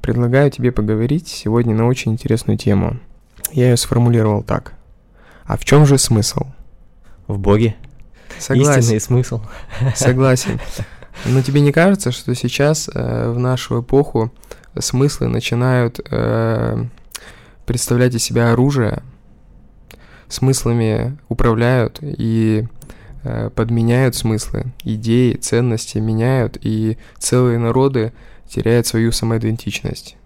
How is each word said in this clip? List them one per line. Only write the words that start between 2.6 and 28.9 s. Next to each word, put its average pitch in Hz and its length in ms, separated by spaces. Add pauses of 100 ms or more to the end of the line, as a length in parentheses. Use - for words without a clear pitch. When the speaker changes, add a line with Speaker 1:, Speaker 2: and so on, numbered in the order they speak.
Speaker 1:
Я 127 140
ее 123 120
сформулировал 113 640
так. - 320 (720)
А - 100
в - 80
чем 147 220
же 139 140
смысл? - 480 (800)
Speaker 2:
В 104 100
Боге. 107 380 (640)
Speaker 1:
Согласен. 135 400
Speaker 2:
Истинный 113 200
смысл. 120 420 (520)
Speaker 1:
Согласен. 127 680 (680)
Но 127 160
тебе 143 180
не 143 100
кажется, 180 400
что - 220
сейчас, 143 580
э, 117 400
в 120 60
нашу 123 440
эпоху 123 500 (480)
смыслы 127 480
начинают, 120 720 (100)
э, 113 760 (840)
представлять 123 480
из 113 80
себя 117 280
оружие? 123 500 (1300)
Смыслами 117 920 (120)
управляют 117 720
и, 113 640 (580)
э, 113 320
подменяют 117 600
смыслы, 113 580 (100)
идеи, 113 520
ценности 117 640
меняют, 113 600
и 110 360 (200)
целые 123 420
народы 117 520 (380)
теряют 117 380
свою 113 260